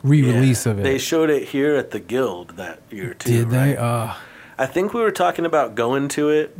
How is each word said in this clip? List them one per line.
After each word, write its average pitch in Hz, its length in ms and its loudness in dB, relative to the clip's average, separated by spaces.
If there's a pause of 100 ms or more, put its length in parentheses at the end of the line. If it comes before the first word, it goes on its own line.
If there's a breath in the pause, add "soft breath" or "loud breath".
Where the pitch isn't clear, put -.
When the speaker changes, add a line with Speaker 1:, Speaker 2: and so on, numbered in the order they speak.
Speaker 1:
re-release 131 640 4
Speaker 2:
Yeah. 117 60 2
Speaker 1:
of 101 80 -2
it. 104 40 -2
Speaker 2:
They 135 140 0
showed 160 320 2
it 143 200 0
here 143 260 2
at 127 160 -2
the 107 80 -6
Guild 90 580 -4
that 87 220 -12 (100)
year, 92 240 -10
too, - 180 -2
Speaker 1:
Did 117 180 2
they? 131 260 2
Speaker 2:
right? - 20 -4
Speaker 1:
Uh, 113 360 -2 (460 loud breath)
Speaker 2:
I 135 80 0
think 196 260 -2
we 240 80 -2
were 220 100 0
talking 175 360 -2
about 147 260 0
going 127 360 -2
to 147 200 -2
it 151 300 0